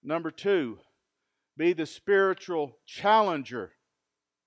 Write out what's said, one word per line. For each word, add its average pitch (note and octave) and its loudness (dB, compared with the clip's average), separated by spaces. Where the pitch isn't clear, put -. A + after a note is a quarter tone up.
Number D#3+ -4
two, D#3 -2
be E3+ 2
the D#3+ -6
spiritual F#3 -2
challenger D#3 0